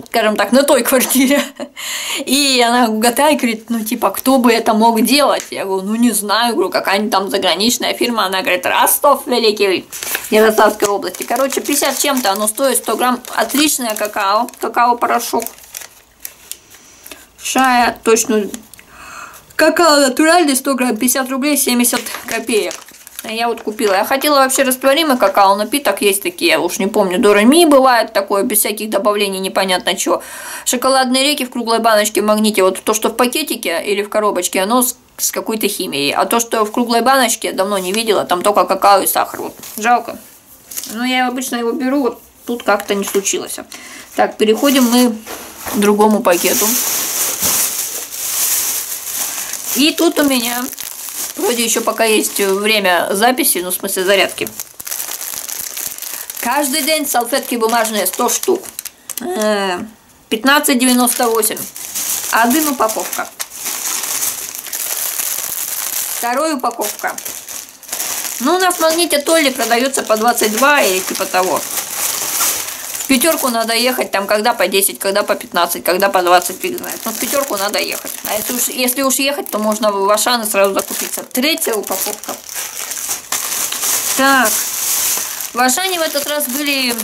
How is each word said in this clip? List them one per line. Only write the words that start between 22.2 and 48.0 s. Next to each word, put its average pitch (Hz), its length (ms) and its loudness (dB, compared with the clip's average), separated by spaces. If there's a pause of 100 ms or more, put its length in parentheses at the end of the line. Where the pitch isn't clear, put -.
копеек. 208 480 -2 (560)
Я 233 180 -2
вот 233 140 -4
купила. 214 320 0
Я 202 100 2
хотела 277 320 2
вообще 269 260 4
растворимый 269 560 2
какао, 196 380 4
напиток 214 460 -2
есть 202 200 2
такие, 170 300 0
я 156 80 4
уж 170 180 -2
не 196 80 0
помню, 185 320 2
Дореми 214 460 6
бывает 262 480 6
такое, 294 300 0
без 262 160 0
всяких 214 320 -2
добавлений, 202 500 0
непонятно 185 540 0
че. - 280 2 (420)
Шоколадные 262 600 2
реки 285 200 0
в 247 60 -8
круглой 226 280 0
баночке 214 440 4
в - 20 -2
Магните. 214 380 2
Вот 185 200 2
то, - 120 2
что - 140 0
в 220 80 -6
пакетике 247 680 -2
или 202 180 0
в 208 60 -8
коробочке, 202 520 0
оно 233 220 2
с, 247 140 -4 (220)
с - 140 -4
какой-то 214 360 -2
химией. 147 440 -2
А - 140 2
то, 233 140 2
что 226 240 0
в 214 80 -2
круглой 233 300 0
баночке, 254 500 2
давно 196 260 -2
не 185 140 -2
видела, 214 320 0
там 175 180 0
только 202 220 2
какао 196 380 4
и - 40 -4
сахар. - 340 -2
Вот. - 140 -10 (220)
Жалко. 233 420 0 (720)
Но 233 120 -6
я 254 240 0
обычно 254 280 -4
его 233 160 -2
беру, 262 300 0
вот 233 180 -4 (260)
тут 240 160 -6
как-то 208 320 0
не 196 100 0
случилось. - 540 -4 (560)
Так, 208 220 0
переходим 247 480 4
мы 240 320 4 (560)
к - 60 -4
другому 208 440 4
пакету. 180 440 2 (3000)